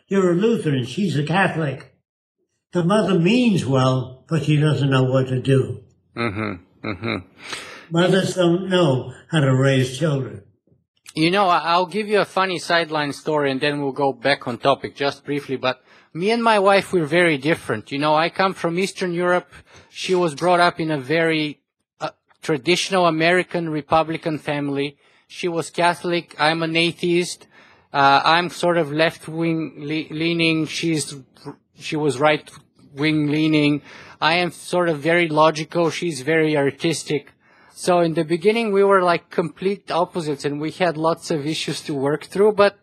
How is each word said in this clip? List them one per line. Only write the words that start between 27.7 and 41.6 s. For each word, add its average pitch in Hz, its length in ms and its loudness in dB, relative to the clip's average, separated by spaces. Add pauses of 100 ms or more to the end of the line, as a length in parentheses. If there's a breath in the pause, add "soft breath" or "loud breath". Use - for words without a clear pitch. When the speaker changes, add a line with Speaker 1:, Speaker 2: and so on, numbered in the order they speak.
Speaker 2:
Uh, 139 320 4
I'm 175 240 2
sort 175 280 0
of 147 140 -2
left-wing 165 680 -2 (180)
le-, 151 320 -8
leaning. 160 560 0
She's, 156 500 -4 (640)
she - 180 -8
was 147 240 0
right-wing 151 1120 -2
leaning. 151 540 2 (360 loud breath)
I 151 180 2
am 180 120 0
sort 175 400 -2
of 156 80 -2
very 165 300 2
logical. 156 640 2
She's 156 300 -6
very 156 360 2
artistic. 143 760 -2 (420 soft breath)
So 180 260 2
in 165 120 2
the 160 100 0
beginning, 202 480 0
we 196 120 4
were, 196 180 4
like, 175 300 0
complete 185 580 -4
opposites, 156 560 -2
and 147 160 -4
we 156 80 -6
had 170 260 -2
lots 160 360 -2
of 147 160 -2
issues 156 340 -6